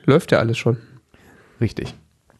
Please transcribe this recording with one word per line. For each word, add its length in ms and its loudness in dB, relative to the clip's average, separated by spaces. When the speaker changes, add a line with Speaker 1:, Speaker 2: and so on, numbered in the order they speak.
Speaker 1:
läuft 260 2
ja 60 4
alles 200 -2
schon. 200 -2
Speaker 2:
Richtig. 340 -4